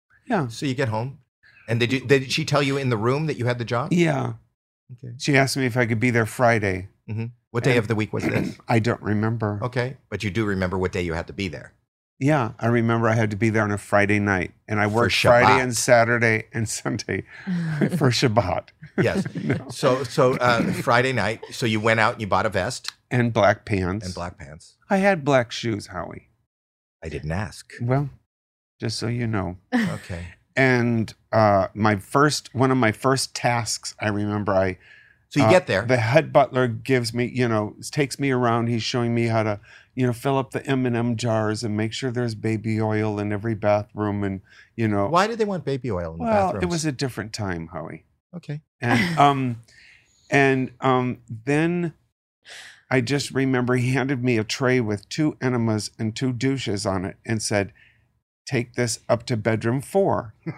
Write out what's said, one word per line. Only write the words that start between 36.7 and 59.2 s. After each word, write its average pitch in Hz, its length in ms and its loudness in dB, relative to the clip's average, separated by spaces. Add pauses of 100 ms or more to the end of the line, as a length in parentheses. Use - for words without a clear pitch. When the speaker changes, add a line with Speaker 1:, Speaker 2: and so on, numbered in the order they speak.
Speaker 1:
me, 120 200 0
you 123 140 2
know, 107 280 0 (160)
takes 147 280 -2
me 139 120 0
around. 117 360 2
He's 117 160 -2
showing 120 320 -2
me 117 120 0
how 113 160 0
to, 104 160 -2 (360)
you 127 100 0
know, 123 60 0
fill 135 260 -2
up 131 140 -4
the - 160 -6
M 131 180 0
and 120 120 0
M 117 180 -2
jars 110 480 -2
and 107 140 -4
make 110 160 -2
sure 131 180 -6
there's 117 240 -4
baby 110 460 -2
oil 107 380 0
in 104 120 -4
every 107 240 -4
bathroom 104 680 -2
and, 95 160 -4 (340)
you 113 140 0
know. 101 180 0
Speaker 2:
Why 175 200 2
did 226 100 -8
they 220 80 -2
want 190 180 -6
baby 135 260 -6
oil 87 240 -4
in 80 40 -12
the 240 80 -6
Speaker 1:
Well, 214 220 2
Speaker 2:
bathrooms? 180 160 -4
Speaker 1:
it 180 60 -2
was 165 160 -4
a 156 60 0
different 120 400 -6
time, 87 360 -6
Howie. 82 360 -12 (320)
Speaker 2:
Okay. 151 240 -12 (220)
Speaker 1:
And, 170 380 2
Speaker 3:
<laughs> 143 60 8
Speaker 1:
um, 131 360 0 (680)
and, 135 420 4 (100)
um, 127 380 0 (260)
then 165 480 0 (960)
I 131 100 2
just 131 320 -2
remember 127 440 2
he 123 160 0
handed 131 320 -2
me 123 140 2
a 107 60 0
tray 127 380 2
with 104 260 -4
two - 340 -2
enemas 113 560 0
and 110 160 -4
two 127 200 -4
douches 120 520 -2
on 95 200 -2
it 95 100 -10 (100)
and 113 160 -2
said, 101 300 0 (760)
"Take 120 300 -4
this 120 320 -2
up 117 200 0